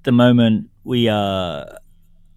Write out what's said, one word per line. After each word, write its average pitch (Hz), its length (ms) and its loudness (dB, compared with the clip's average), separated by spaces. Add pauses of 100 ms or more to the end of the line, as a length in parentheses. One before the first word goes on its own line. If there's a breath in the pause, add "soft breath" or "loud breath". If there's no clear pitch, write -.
the 131 100 -2
moment, 120 560 2 (160)
we 117 240 -2
are, 95 720 -4 (580)